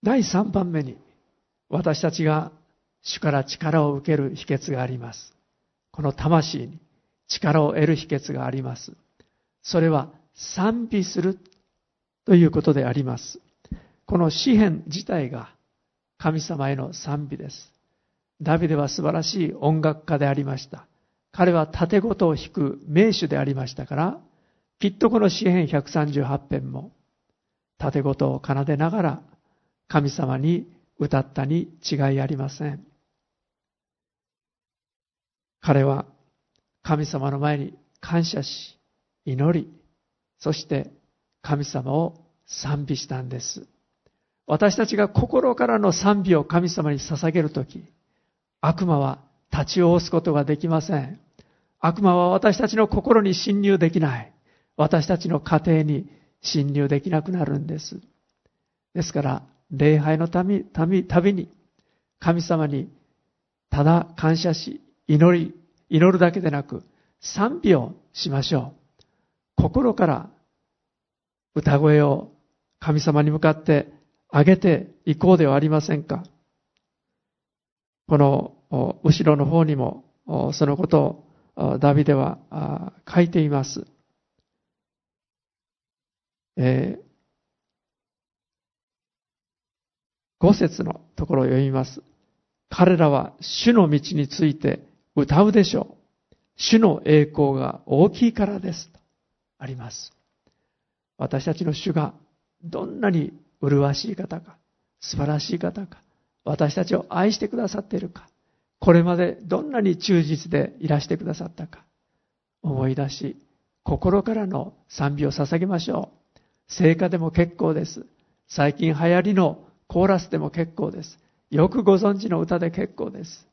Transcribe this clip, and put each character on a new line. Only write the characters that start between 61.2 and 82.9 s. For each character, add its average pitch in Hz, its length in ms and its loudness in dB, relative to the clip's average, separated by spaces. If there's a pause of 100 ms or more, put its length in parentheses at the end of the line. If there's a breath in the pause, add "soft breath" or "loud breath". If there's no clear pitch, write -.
び 196 120 2
に 175 160 -6 (720)
神 170 240 0
様 160 240 0
に 143 240 -4 (800)
た 143 140 2
だ 165 320 4
感 160 200 0
謝 165 160 -2
し、 - 280 -8 (260)
祈 170 320 6
り、 165 160 -4 (340)
祈 170 240 6
る 185 60 2
だ 170 140 6
け 190 80 -4
で 165 100 0
な 143 140 -2
く、 - 180 -12 (380)
賛 254 420 -4
美 190 140 6
を 120 180 -2 (180)
し - 180 -8
ま 135 120 -2
し 165 120 -2
ょ 127 200 -4 (840)
う。 - 40 4
心 233 320 2
か 202 120 0
ら 156 240 -2 (1200)
歌 143 240 2
声 151 240 6
を 143 300 0 (460)
神 151 220 0
様 147 220 2
に 151 80 2
向 151 100 -2
か 160 100 4
っ 156 120 -2
て 147 300 2 (400)
上 147 120 6
げ 185 120 8
て 175 340 2 (140)
い 151 120 0
こ 180 160 6
う 180 60 8
で 160 80 6
は 135 80 4
あ 139 60 4
り 156 80 0
ま 156 120 2
せ 151 160 -2
ん 147 80 -6
か。 175 200 -8 (1800)
こ 147 120 4
の、 139 380 2 (140)
お、 131 320 -4
後 - 220 4
ろ 151 120 6
の 143 100 2
方 165 180 4
に 151 120 -2
も、 131 280 -6 (220)
お、 139 260 -4
そ 147 140 0
の 139 100 0
こ 160 100 -2
と 156 160 4
を、 - 720 -6
お、 127 40 -4
ダ 143 160 4
ビ 147 100 4
デ 147 100 4
は、 135 240 -2 (120)
あ、 151 420 -8 (200)